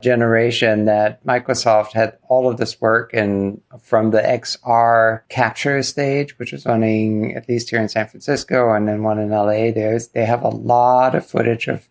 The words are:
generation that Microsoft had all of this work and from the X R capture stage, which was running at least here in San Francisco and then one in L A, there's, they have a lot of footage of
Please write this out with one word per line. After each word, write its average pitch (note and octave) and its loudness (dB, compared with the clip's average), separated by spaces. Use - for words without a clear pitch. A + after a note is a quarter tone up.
generation A#2 2
that G#2+ 0
Microsoft B2 0
had A2+ -2
all B2+ 2
of A#2 -2
this A#2 -6
work A2+ 0
and G2+ -2
from A2 2
the A2 2
X - -2
R A#2 2
capture C3+ -2
stage, C#3 -4
which A#2+ -12
was - -10
running A2 0
at B2 -12
least A#2+ -4
here A#2+ -2
in G#2+ -4
San A2 -4
Francisco B2 -2
and G#2+ 0
then G#2+ -2
one G#2+ -2
in G#2 -4
L G#2 0
A, A2 0
there's, A2 -4
they A#2 -2
have A#2 0
a A2+ 0
lot B2 2
of - -4
footage A#2 -2
of - -8